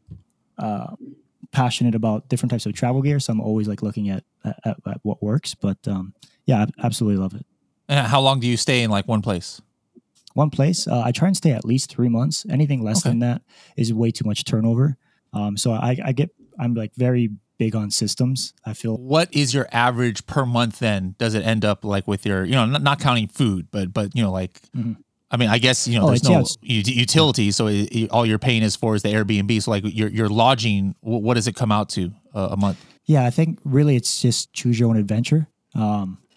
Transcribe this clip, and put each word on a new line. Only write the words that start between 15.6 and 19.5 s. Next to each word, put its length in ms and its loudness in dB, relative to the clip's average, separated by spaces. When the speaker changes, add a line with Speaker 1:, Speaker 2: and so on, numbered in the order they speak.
Speaker 1:
I, 320 0
I 80 0
get, 180 -2
I'm, 160 -2
like, 220 -6
very 340 2
big 160 0
on 160 -4
systems, 640 -2
I 100 -8
feel. 220 -4
Speaker 2:
What 380 0
is 200 0